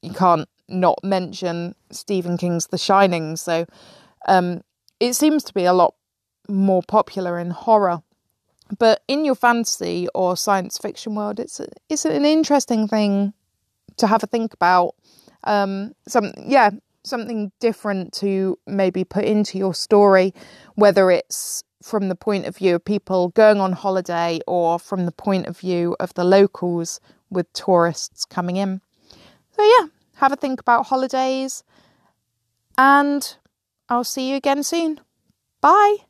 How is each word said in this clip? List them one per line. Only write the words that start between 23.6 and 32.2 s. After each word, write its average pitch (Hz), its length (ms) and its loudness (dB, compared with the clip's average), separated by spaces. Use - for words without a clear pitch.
on 190 120 0
holiday 175 760 -4
or 170 320 -2
from 185 260 -6
the 170 60 -6
point 190 340 -4
of 175 100 -12
view 175 440 -4
of 185 140 -6
the 180 100 -2
locals 180 760 2
with 180 220 -6
tourists - 720 0
coming 180 320 -6
in. 190 240 -4
So 415 100 0
yeah, 427 240 6
have 277 160 2
a 285 40 -6
think 262 240 -6
about 240 260 2
holidays, 262 760 -2